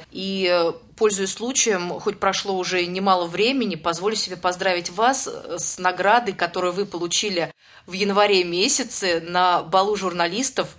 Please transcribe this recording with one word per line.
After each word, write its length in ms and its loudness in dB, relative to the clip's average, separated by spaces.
и, 600 0
пользуясь 380 2
случаем, 640 0
хоть 200 -4
прошло 400 0
уже 260 0
немало 400 2
времени, 480 0
позволю 420 -2
себе 220 -6
поздравить 540 -2
вас 360 0
с 220 -6
наградой, 560 2
которую 380 -2
вы 120 -2
получили 640 -2
в 60 -14
январе 500 4
месяце 840 0
на 360 2
балу 320 2
журналистов 840 -2